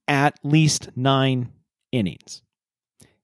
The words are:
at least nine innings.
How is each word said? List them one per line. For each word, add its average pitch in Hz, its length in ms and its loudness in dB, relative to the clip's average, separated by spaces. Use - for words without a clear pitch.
at 143 360 0
least 151 520 2
nine 131 560 0
innings. - 500 -6